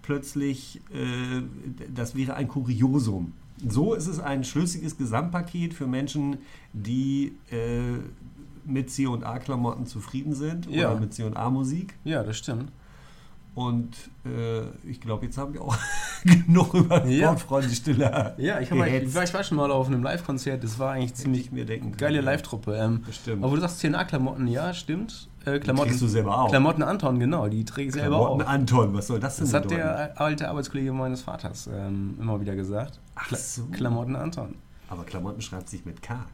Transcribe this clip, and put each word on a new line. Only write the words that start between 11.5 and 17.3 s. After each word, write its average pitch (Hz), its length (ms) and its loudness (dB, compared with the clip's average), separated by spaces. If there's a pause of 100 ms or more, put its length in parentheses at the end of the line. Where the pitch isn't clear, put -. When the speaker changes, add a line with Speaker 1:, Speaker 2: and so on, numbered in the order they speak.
Speaker 2:
Ja, 156 180 0
das 107 140 -4
stimmt. 131 340 -6 (840)
Speaker 1:
Und, 120 420 -2 (280)
äh, 117 380 -4 (260)
ich - 120 -10
glaub, 110 240 -4
jetzt 120 120 -6
haben 139 180 -6
wir - 80 -10
auch 117 140 0
<laughs> - 480 -4
genug 175 480 10
über 170 340 6
Speaker 2:
Ja. 151 300 6